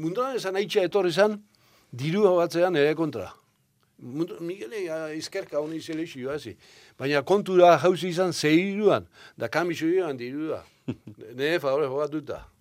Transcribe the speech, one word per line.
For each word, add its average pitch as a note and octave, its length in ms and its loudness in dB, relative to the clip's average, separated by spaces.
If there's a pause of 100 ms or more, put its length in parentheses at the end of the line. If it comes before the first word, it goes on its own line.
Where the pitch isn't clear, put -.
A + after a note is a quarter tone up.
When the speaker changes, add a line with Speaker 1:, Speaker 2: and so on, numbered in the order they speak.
Speaker 1:
munduan A#3+ 340 -4
esan F#3+ 200 -4
haitxa G3 280 0
etorri F3+ 280 2
zan, G#3 280 2 (540)
diru D#3+ 300 0 (120)
batzean E3+ 400 2
ere D3 200 4
kontra. A#2+ 360 -6 (680)
Mundu, D#3+ 420 -6
Miguel, G3+ 320 -10
eh, D#3+ 420 -8
izkerka D#3+ 460 -8
honi D#3+ 180 -8
zelexi, D#3+ 460 -10
hazi. C#3 320 -10 (420)
Baina C#3+ 220 2
kontura F3 560 6
jauzi F3 320 2
izan F3 240 -2
zeiruan, F3 760 2 (300)
da A#2 100 -6
kamiso E3 380 -4
joan E3 320 0
dirua. B2+ 460 -8 (240)
Speaker 2:
<laughs> B2 60 -4 (420)
Speaker 1:
Ne, D#3 240 0
favore, C#3+ 280 0
jokatuta. C#3+ 600 -6 (120)